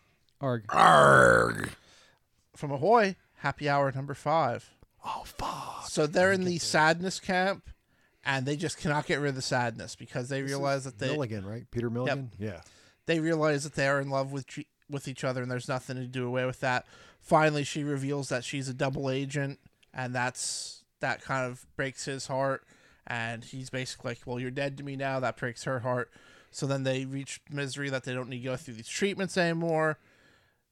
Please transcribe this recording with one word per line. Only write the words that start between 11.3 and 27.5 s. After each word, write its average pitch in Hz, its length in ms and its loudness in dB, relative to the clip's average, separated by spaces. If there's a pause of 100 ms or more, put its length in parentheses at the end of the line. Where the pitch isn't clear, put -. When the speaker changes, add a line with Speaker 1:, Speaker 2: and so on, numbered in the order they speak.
Speaker 4:
right? 113 240 -10
Peter 120 200 -2
Milligan? 131 480 -2
Speaker 3:
Yep. 104 160 -6
Speaker 4:
Yeah. 82 60 -14 (460)
Speaker 3:
They 165 140 2
realize 156 440 2
that 147 100 -12
they 139 140 2
are 143 120 2
in 139 100 -4
love 135 220 -2
with, 139 140 -8 (420)
with 143 200 -8
each 131 160 -8
other, 127 180 -2
and 123 80 -6
there's 123 180 -6
nothing 127 280 -4
to 127 100 -6
do 127 200 -4
away 127 180 0
with 127 160 -4
that. 127 260 0 (340)
Finally, 151 440 4
she 151 200 -4
reveals 139 440 -2
that 123 160 -2
she's 139 240 -6
a 127 60 -6
double 135 360 -2
agent, 139 480 -4 (340)
and 127 220 -6
that's, - 720 -4 (160)
that 135 220 -2
kind 131 280 -2
of 123 160 -14 (100)
breaks 135 280 -6
his 135 220 -6
heart. 135 380 -2 (420)
And 117 360 -4
he's 131 280 -12
basically 127 400 -6
like, 120 140 -8
"Well, 123 140 -6
you're 127 140 -6
dead 139 240 -4
to 139 80 -12
me 139 100 -8
now." 135 240 -2
That 120 180 -2
breaks - 280 -8
her 131 160 -2
heart. 123 320 -2 (400)
So - 140 -6
then 135 180 -2
they 131 220 0
reach 135 340 -10 (100)